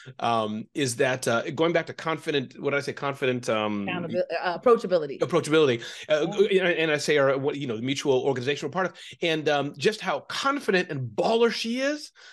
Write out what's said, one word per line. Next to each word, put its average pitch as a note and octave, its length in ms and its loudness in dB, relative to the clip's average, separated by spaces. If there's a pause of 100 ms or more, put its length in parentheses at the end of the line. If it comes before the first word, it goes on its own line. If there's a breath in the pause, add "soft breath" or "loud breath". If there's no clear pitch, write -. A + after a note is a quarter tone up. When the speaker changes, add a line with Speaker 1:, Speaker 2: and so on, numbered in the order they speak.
(200 loud breath)
Speaker 1:
um, A2+ 540 0
is C3 220 0
that, C3 320 0
uh, A#2 240 2
going D#3+ 200 2
back E3 160 2
to B2+ 60 -10
confident, D#3 640 -4
what C#3 120 -2
did C#3+ 60 0
I C#3+ 40 0
say? C3+ 120 -6
Confident, C3 540 -4
um, G#2+ 380 0
Speaker 2:
Accountabil-, F3 360 -4 (200)
uh, E3+ 160 -2
approachability. F3+ 600 2
Speaker 1:
approachability. D3 640 2 (260 loud breath)
Uh, D#3 160 2 (240)
Speaker 2:
Yeah. F#3 160 4
Speaker 1:
and, E3+ 140 2
and D#3+ 120 2
I D3+ 60 2
say D3 220 2
our, C3+ 180 4
what, C#3+ 200 -2
you C#3 100 -6
know, A2 100 -4
mutual C3 460 0
organization C#3 440 -2
we're B2+ 60 -10
part F#3 140 0
of, - 60 -10 (280 loud breath)
and, D#3+ 260 0
um, C#3+ 300 2
just G#3 240 0
how D#3+ 200 -4
confident A3+ 680 0
and C#3+ 120 -6 (140)
baller A3+ 360 2
she A#3 280 -4
is. D4 320 -4 (220 loud breath)